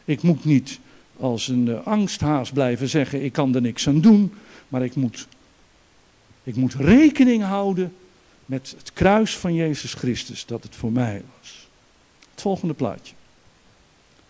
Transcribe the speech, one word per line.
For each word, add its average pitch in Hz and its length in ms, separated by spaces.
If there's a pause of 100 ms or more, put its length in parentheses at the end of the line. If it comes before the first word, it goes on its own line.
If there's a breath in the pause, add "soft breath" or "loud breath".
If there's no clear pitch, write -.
Ik 151 180
moet 170 220
niet 135 340 (380 soft breath)
als 120 320
een, 123 200
eh, 113 180
angsthaas 185 640
blijven 127 380
zeggen: 143 360
"Ik 131 80
kan 135 220
er 127 60
niks 120 280
aan 147 120
doen", 208 340 (340 loud breath)
maar 127 160
ik 123 100
moet, 127 320 (1160)
ik 110 140
moet 127 180
rekening 240 680
houden 190 520 (520 soft breath)
met 131 320
het - 140
kruis 202 440
van 175 180
Jezus 160 400
Christus, - 520
dat 117 160
het - 140
voor 113 160
mij 110 300 (160)
was. - 300 (600)
Het - 100
volgende 180 340
plaatje. - 400 (1160)